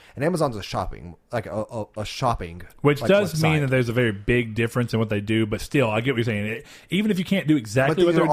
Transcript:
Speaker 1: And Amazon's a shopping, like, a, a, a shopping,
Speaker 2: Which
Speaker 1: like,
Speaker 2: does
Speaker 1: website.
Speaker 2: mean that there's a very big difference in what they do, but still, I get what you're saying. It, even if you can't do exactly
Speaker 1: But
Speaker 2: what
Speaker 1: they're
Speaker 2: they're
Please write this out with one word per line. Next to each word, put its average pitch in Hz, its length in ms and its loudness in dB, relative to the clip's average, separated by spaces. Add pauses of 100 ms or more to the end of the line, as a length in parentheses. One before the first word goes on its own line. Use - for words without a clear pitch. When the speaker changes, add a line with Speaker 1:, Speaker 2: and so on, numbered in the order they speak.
(160)
Speaker 1:
And 135 80 -4
Amazon's 151 320 0
a 95 60 -8
shopping, 87 540 -8 (140)
like, 117 160 -6
a, 104 240 -6
a, 110 140 -8 (140)
a 104 60 -6
shopping, 90 580 -4 (180)
Speaker 2:
Which 143 220 2
Speaker 1:
like, 113 60 2
Speaker 2:
does 190 260 4
Speaker 1:
website. 156 80 -2
Speaker 2:
mean 156 180 2
that 135 100 0
there's 127 200 2
a - 20 -2
very 117 180 2
big 110 440 0
difference 117 400 -2
in 110 40 0
what 110 120 0
they 104 100 -2
do, 110 240 2
but 104 160 -4
still, 127 300 0
I 107 100 0
get 131 120 0
what 117 60 -6
you're 117 60 0
saying. 107 220 -2
It, 117 200 -8 (240)
even 214 200 0
if 180 80 0
you 185 60 -2
can't 180 220 0
do 151 100 6
exactly 131 400 0
Speaker 1:
But 175 100 4
Speaker 2:
what 170 100 4
Speaker 1:
they're 165 80 6
Speaker 2:
they're 151 80 2